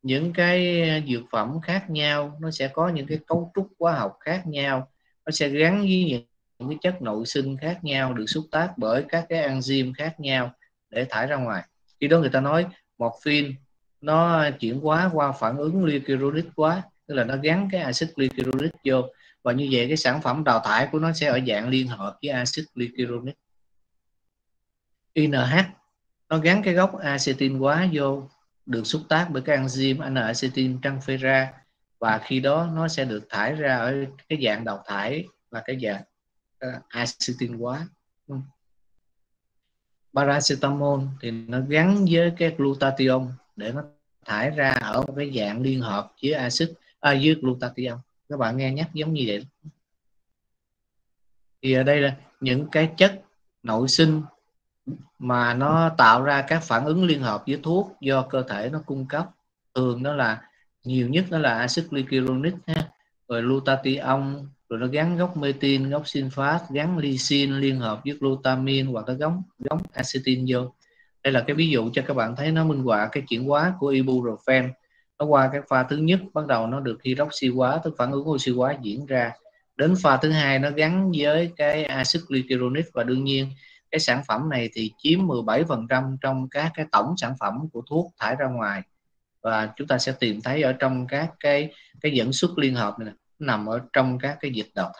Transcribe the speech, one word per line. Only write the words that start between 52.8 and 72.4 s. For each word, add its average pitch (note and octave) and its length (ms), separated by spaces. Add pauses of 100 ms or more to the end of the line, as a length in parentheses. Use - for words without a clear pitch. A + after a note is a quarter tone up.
chất G3 260 (400)
nội A#2 260
sinh D#3 340 (960)
mà B2 360
nó D3+ 340
tạo B2+ 340
ra C#3 200
các D#3+ 200
phản A#2+ 220
ứng E3+ 200
liên D3 180
hợp G#2+ 240
với D3 160
thuốc F#3 380
do C3+ 220
cơ C3 260
thể G#2+ 240
nó D#3 140
cung C3+ 200
cấp. D#3 200 (480)
Thường B2+ 280
đó C#3+ 100
là, A#2 300 (420)
nhiều B2+ 240
nhất E3 220
đó E3 80
là B2 200
axit B2+ 320
glycyrrhonic C3 640 (120)
ha, D#3+ 220 (400)
rồi A#2 140
glutathione, C3+ 920 (340)
rồi A#2 120
nó B2+ 60
gắn D#3 300
gốc F3 200
metin, C#3 540
gốc D3 140
sulfat, C#3 540 (120)
gắn D#3 280
lysine C#3 540
liên C3+ 280
hợp A2 240
với C#3+ 160
glutamine C3+ 720
hoặc A2+ 160
là B2+ 60
gắn, D#3+ 280 (160)
gắn - 200 (140)
acetin C3 560
vô. B2 260 (480)
Đây C3+ 100
là A#2+ 140
cái C#3+ 100
ví D#3+ 120
dụ A#2+ 240
cho C3+ 140
các C#3+ 80
bạn A#2 220
thấy D3+ 160